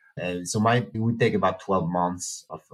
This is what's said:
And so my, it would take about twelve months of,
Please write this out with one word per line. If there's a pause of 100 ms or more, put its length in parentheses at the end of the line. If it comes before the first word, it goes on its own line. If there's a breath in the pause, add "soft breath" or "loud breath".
(180 soft breath)
And
so
my,
it
would
take
about
twelve
months
of, (120)